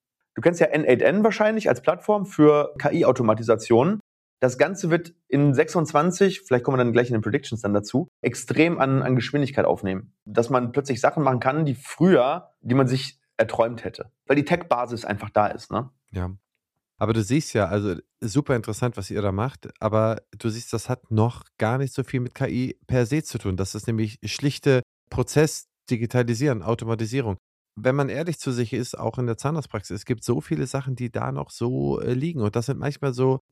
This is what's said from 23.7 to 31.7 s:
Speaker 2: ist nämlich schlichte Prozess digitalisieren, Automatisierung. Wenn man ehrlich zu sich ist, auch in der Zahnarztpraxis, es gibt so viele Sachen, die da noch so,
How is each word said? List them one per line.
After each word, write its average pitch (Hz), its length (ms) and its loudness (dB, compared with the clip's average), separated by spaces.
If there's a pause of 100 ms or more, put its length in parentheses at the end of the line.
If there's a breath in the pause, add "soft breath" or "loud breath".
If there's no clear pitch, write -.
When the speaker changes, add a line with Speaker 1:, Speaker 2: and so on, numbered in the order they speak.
Speaker 2:
ist 107 120 -10
nämlich 110 360 -2
schlichte 131 600 0 (260)
Prozess - 560 0 (240)
digitalisieren, 120 720 0
Automatisierung. 113 800 -4 (360)
Wenn 123 200 2
man 139 160 0
ehrlich 156 280 -6
zu 135 140 -4
sich 120 220 -2
ist, 123 240 -6
auch 113 180 -4
in 127 80 -4
der 113 140 -4
Zahnarztpraxis, 139 580 -6
es - 80 -14
gibt 113 200 -6
so 131 180 0
viele 147 240 -4
Sachen, 135 280 -6
die 120 160 -6
da 120 220 -4
noch - 160 -8
so, 127 540 -2